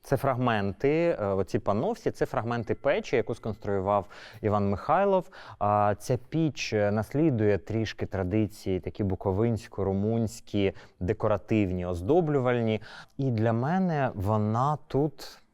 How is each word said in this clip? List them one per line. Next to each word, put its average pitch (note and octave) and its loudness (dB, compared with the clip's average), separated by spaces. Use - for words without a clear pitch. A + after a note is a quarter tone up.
Це - 0
фрагменти, B2+ 2
е, G2+ 0
оці G2 0
пановці, B2+ -2
це C#3+ -2
фрагменти A#2 -4
печі, D3 0
яку A2+ 0
сконструював G2+ 0
Іван G2+ 2
Михайлов. F#3 2
А, G#2 2
ця - -2
піч, D#3 -2
е, G#2 2
наслідує A2 2
трішки G#2+ -4
традиції, F#2+ -2
такі G2 -6
буковинсько-румунські, G2+ 0
декоративні, G2 0
оздоблювальні. B2 2
І C3+ 0
для A2+ 2
мене D3 0
вона G#2+ 0
тут - -4